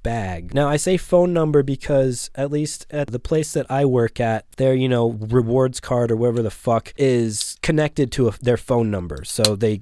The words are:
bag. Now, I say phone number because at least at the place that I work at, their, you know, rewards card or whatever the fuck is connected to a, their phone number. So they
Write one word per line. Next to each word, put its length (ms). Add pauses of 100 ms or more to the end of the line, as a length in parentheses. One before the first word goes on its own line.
bag. 500
Now, 140
I 100
say 200
phone 360
number 300
because 720
at 160
least 380
at 180
the 120
place 340
that 160
I 160
work 340
at, 260 (120)
their, 160
you 160
know, 220
rewards 680
card 320
or 40
whatever 260
the 80
fuck 480
is 640
connected 520
to 160
a, 120
their 160
phone 320
number. 360
So 300
they 260